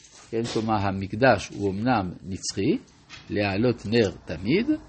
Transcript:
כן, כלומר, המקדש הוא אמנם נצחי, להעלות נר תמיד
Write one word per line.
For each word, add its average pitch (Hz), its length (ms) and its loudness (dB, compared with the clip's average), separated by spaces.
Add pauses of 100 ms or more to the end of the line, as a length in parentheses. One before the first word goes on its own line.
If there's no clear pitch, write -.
(300)
כן, 117 140 -2
כלומר, 113 320 -2
המקדש 98 760 2
הוא 101 220 -2
אמנם 104 400 0 (120)
נצחי, 98 540 -2 (520)
להעלות 104 560 0
נר 104 260 4 (140)
תמיד 104 400 0 (240)